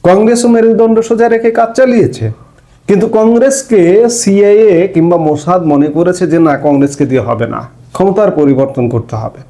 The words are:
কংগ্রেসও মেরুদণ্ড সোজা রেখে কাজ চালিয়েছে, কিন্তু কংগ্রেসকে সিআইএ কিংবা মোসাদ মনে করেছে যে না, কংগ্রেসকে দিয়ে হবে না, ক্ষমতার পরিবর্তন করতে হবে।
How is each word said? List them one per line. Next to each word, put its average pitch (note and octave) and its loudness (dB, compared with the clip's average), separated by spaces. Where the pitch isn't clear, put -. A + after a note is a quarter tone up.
কংগ্রেসও A3+ 2
মেরুদণ্ড A3+ 2
সোজা A#3 0
রেখে A3+ -2
কাজ A3+ 0
চালিয়েছে, A#3 0
কিন্তু G3+ 2
কংগ্রেসকে A#3 2
সিআইএ G3+ 2
কিংবা E3+ 2
মোসাদ E3+ -2
মনে C#3+ 0
করেছে F3+ -2
যে E3+ 0
না, C#3+ 0
কংগ্রেসকে C#3 0
দিয়ে B2 -2
হবে A2+ -4
না, A2+ -8
ক্ষমতার G3 0
পরিবর্তন C3+ 0
করতে A2+ -6
হবে। - -14